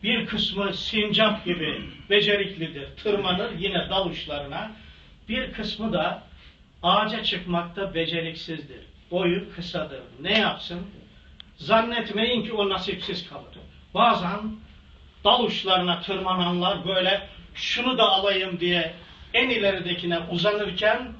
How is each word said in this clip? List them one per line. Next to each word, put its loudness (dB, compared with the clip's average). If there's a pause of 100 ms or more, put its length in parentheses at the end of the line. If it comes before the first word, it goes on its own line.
bir 2
kısmı -2
sincap 2
gibi -2 (280)
beceriklidir, 2 (160)
tırmanır 0
yine -2
dal 0
uçlarına, -8 (580)
bir -4
kısmı -4
da 0 (600)
ağaca 4
çıkmakta -2
beceriksizdir, -4 (320)
boyu 0
kısadır. -6 (200)
Ne 2
yapsın? -2 (680)
Zannetmeyin 2
ki -6
o 2
nasipsiz -4
kalır. -14 (360)
Bazen 4 (840)
dal 6
uçlarına 2
tırmananlar 0
böyle 2 (280)
"Şunu -2
da 6
alayım," 2
diye 0 (400)
en 2
ileridekine 0
uzanırken 0